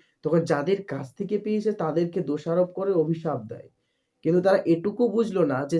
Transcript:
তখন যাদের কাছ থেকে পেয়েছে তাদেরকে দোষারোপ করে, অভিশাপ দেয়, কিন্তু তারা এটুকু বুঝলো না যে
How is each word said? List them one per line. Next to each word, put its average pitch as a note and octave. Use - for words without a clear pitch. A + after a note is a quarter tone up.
তখন E3
যাদের E3
কাছ C3+
থেকে G3+
পেয়েছে G#3+
তাদেরকে E3+
দোষারোপ E3
করে, F#3+
অভিশাপ D#3+
দেয়, -
কিন্তু F3
তারা G3
এটুকু G3
বুঝলো F#3+
না C3
যে E3